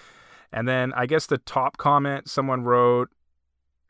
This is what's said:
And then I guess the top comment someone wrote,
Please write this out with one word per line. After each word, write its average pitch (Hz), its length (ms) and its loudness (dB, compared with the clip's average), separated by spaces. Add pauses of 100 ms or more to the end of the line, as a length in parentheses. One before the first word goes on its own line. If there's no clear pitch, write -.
(500)
And 117 180 -4
then 127 260 -2
I 127 120 -2
guess 156 200 0
the 143 120 0
top - 380 -4
comment 143 520 0
someone 135 340 -4
wrote, 123 480 2 (800)